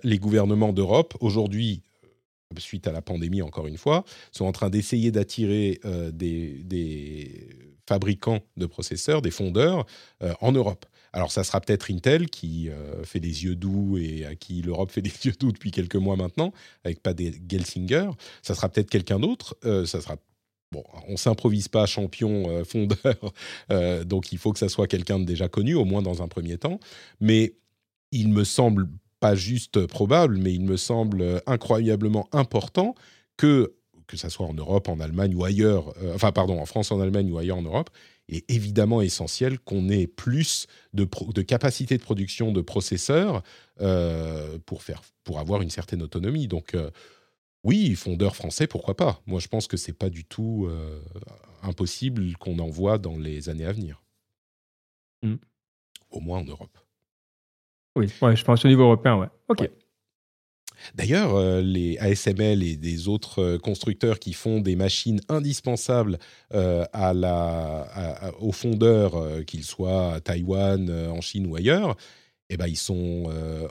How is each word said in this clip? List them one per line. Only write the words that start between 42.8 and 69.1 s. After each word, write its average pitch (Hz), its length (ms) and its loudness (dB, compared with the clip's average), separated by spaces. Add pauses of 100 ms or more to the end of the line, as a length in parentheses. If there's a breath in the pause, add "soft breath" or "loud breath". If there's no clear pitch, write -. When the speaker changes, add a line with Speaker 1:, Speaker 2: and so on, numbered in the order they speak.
Speaker 1:
euh, 82 840 -2
pour - 180 -12
faire, - 200 -12 (220)
pour 80 140 -6
avoir 95 220 -2
une 85 100 -4
certaine - 320 -6
autonomie. 110 440 -4
Donc, 87 280 -6
euh, 78 160 -4 (720 soft breath)
oui, 156 300 4
fondeur 92 400 -2
français, 87 320 -4
pourquoi - 300 -6
pas ? 139 300 0
Moi, 92 140 -4
je - 80 -10
pense 110 180 -4
que 120 100 -6
c'est - 160 -8
pas 98 160 -4
du 82 160 -8
tout, 110 440 -4
euh, 78 320 -8 (640)
impossible 95 760 -2
qu'on 87 220 -4
en 82 80 -4
voit 98 300 2
dans 82 200 -6
les 76 300 -8
années 80 180 -6
à 98 60 -4
venir. 90 300 -8 (1200)
Speaker 2:
Mm. 110 120 -2 (760)
Speaker 1:
Au - 100 -12
moins 87 200 -6
en 80 40 -8
Europe. - 340 -16 (1160)
Speaker 2:
Oui, 113 100 4 (160)
ouais, 117 140 8
je - 80 -2
pense 120 200 6
au 135 40 10
niveau 131 160 10
européen, 117 340 8
ouais. 92 100 -2 (200)
Ok. 226 120 2
Speaker 1:
Ouais. - 100 0 (1200 loud breath)
D'ailleurs, 117 420 2
euh, 92 240 4
les 90 380 2
A 101 100 0
S 101 180 2
M 98 140 2
L 104 240 4
et 82 120 -2
des 82 300 -4
autres, 104 340 -2
euh, 87 180 2
constructeurs 110 600 0
qui 90 140 -8
font 110 280 0
des 95 140 2
machines 98 540 0
indispensables, 123 880 0 (360 soft breath)
euh, 90 380 2
à 95 220 2
la, 82 680 0
à, 90 460 -8
à, 85 120 -8
aux 110 100 0
fondeurs, 110 640 4